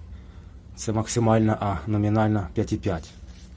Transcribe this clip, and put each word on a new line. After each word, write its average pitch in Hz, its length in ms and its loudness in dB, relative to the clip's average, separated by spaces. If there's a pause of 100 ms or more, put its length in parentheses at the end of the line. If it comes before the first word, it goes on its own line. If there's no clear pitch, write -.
(760)
Це - 160 -4
максимальна, 110 680 4
а 98 300 -2
номінальна 107 640 2
п'ять 107 200 -2
і 104 40 0
п'ять. 85 320 -4 (480)